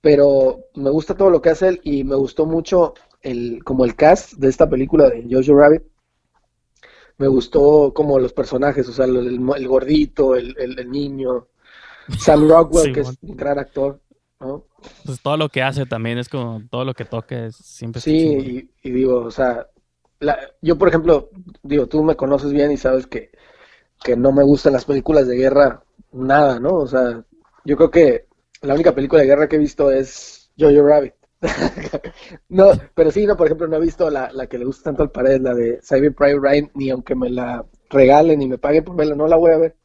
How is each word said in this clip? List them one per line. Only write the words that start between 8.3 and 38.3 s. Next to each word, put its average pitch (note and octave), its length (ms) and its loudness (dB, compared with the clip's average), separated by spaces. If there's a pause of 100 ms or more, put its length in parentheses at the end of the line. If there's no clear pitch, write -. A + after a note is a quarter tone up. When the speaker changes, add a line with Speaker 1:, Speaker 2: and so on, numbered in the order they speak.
Speaker 1:
personajes, C#3 560 -4
o A#2 40 -16
sea, C3 140 -2
el, B2+ 100 0
el, B2 240 -4 (160)
el C3 120 -8
gordito, C3+ 680 0
el, A#2+ 240 -6
el, B2+ 200 -8
el B2 120 -14
niño, C3+ 580 -8 (680)
Sam D3+ 320 2
Speaker 2:
<laughs> - 0 -
Speaker 1:
Rockwell, D#3+ 440 4
que D3 80 -4
es B2+ 100 -6
Speaker 2:
Simón. C3 120 -16
Speaker 1:
un - 140 -18
gran C#3+ 220 -6
actor, C#3 420 -8 (400)
¿no? C3+ 260 -14 (380)
Speaker 2:
Pues B2+ 160 -14
todo C#3+ 160 -4
lo D#3 120 -4
que C3 140 -6
hace C3+ 240 -4
también A#2 320 -6
es A#2+ 100 -10
como, A#2 400 -10
todo B2 160 -8
lo C3 100 -8
que A2+ 100 -14
toca A#2 420 -10
es, A2+ 100 -16
siempre - 440 -16
está D#3 140 -2
Speaker 1:
Sí, - 0 -
Speaker 2:
chingón. C#3+ 400 -2 (280)
Speaker 1:
y, C3+ 60 -12
y B2 40 -8
digo, B2+ 280 0
o A#2 100 -10
sea, B2 380 -4 (520)
la, D3 180 -2 (240)
yo, D#3+ 160 0
por F#3+ 100 2
ejemplo, E3 420 0 (320)
digo, C#3+ 260 -2
tú D3+ 140 -2
me D3+ 140 0
conoces C#3+ 360 -4
bien C#3+ 200 0
y C#3 40 -4
sabes C3 300 -2
que, - 240 -14 (720)
que B2 140 -2
no C3 160 2
me C#3 120 4
gustan C#3 300 2
las B2+ 120 -4
películas C#3 420 0
de B2 80 -4
guerra, C3+ 480 0 (280)
nada, C3 480 0
¿no? D#3 160 -2
O D3 120 -2
sea, A#2+ 360 -4 (400)
yo C#3+ 120 -2
creo D#3+ 140 4
que D3+ 360 4 (360)
la C#3 120 -2
única D#3+ 200 2
película C#3 280 2
de C3 60 2
guerra C#3+ 200 4
que D#3 80 -2
he D3+ 40 2
visto C#3+ 320 0
es - 680 -8
Jojo D3 280 6
Rabbit. D3 280 2 (280)
<laughs> - 720 -8 (340)
No, F#3+ 240 6 (220)
pero D#3+ 160 2
sí, G#3 160 -2
no, G3+ 100 0
por E3+ 100 2
ejemplo, D#3 220 -4
no D#3+ 80 -2
he D3+ 40 0
visto E3 300 -2
la, C3 220 -6
la C3 160 -10
que B2 100 -10
le B2 80 -8
gusta - 180 -10
tanto D3 200 -4
al C#3 80 -6
Paredes, C3 300 0
la B2+ 120 -2
de A#2+ 280 -4
Saving C#3 320 0
Private C#3+ 260 0
Ryan, D3 340 0
ni C#3 160 -6
aunque B2+ 260 -6
me B2+ 140 -4
la B2 360 -8 (240)
regalen C#3+ 520 4